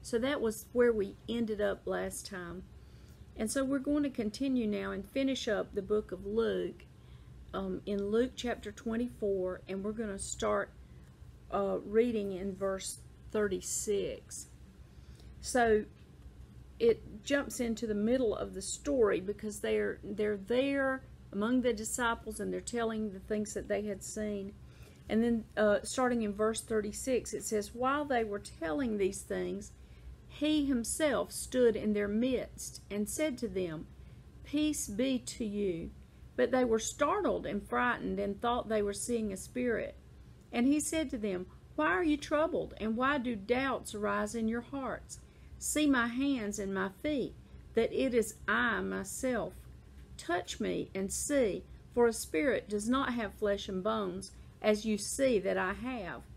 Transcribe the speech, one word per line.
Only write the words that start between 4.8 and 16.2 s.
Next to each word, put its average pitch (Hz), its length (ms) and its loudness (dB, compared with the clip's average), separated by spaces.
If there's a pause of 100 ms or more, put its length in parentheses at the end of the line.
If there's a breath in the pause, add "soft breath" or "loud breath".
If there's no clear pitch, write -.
and 196 160 -6
finish 269 400 0
up 196 260 0
the 202 80 -2
book 208 300 0
of 95 140 -8
Luke, 107 580 0 (720 loud breath)
um, 190 320 -2
in 202 220 -2
Luke 240 280 2
chapter 226 340 -4
twenty-four, 202 960 -2
and 190 160 -4
we're 214 120 -2
gonna 214 260 -4
start, 208 520 -2 (800 loud breath)
uh, 196 340 0
reading 208 480 2
in 190 200 -4
verse 190 440 -4 (340)
thirty-six. 196 1160 -2 (920 loud breath)
So 220 460 4 (960)